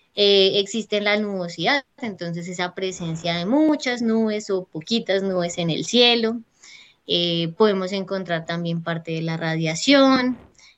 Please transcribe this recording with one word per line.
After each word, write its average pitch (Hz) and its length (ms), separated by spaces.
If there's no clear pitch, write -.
Eh, 202 440
existe 208 420
la 208 160
nubosidad, 196 680
entonces 175 460
esa 180 260
presencia 170 640
de 175 100
muchas 277 560
nubes 220 480
o 185 160
poquitas 196 580
nubes 180 340
en 170 120
el 160 160
cielo. 233 560
Eh, 170 500
podemos 196 340
encontrar 190 540
también 170 380
parte 165 300
de 160 80
la 160 160
radiación, 247 1000